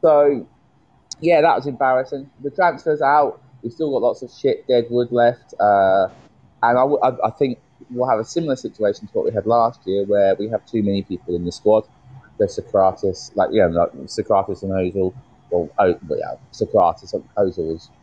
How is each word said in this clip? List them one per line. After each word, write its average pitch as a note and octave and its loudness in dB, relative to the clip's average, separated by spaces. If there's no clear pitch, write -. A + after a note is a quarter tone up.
So, D3 4
yeah, D#3+ 4
that D#3 4
was C3+ -6
embarrassing. C3+ -2
The C#3 -6
transfer's E3 -2
out. C#3+ 2
We've A#2 -10
still D#3 -4
got B2+ -2
lots A2 -2
of B2 -16
shit - -4
dead A#2+ 2
wood A#2+ -2
left. A#2+ 0
Uh, G2 4
and A#2+ 4
I, B2+ 4
w-, C#3+ 0
I, A#2+ 0
I - 0
think B2+ -4
we'll B2 -2
have A2+ 2
a A2 -4
similar D#3 -4
situation G#2+ -4
to - -20
what - -2
we - -2
had G#2 -2
last A#2 0
year, G2 -2
where G2+ 2
we G2+ -8
have A2+ -6
too A2+ -4
many G2 0
people F2+ -8
in F2 -4
the F2 -4
squad. A2 2
There's G2+ 0
Socrates, F#2+ -2
like, F#2+ 0
you G#2+ 0
know, F#2+ 4
like E2+ 0
Socrates G2+ -2
and F#2+ -6
Ozil. F#2 -2
Well, F2 -2
oh, F#2 2
but D2+ -6
yeah, - -10
Socrates F2+ -2
and G2 -6
Ozil F2 -2
was, - -14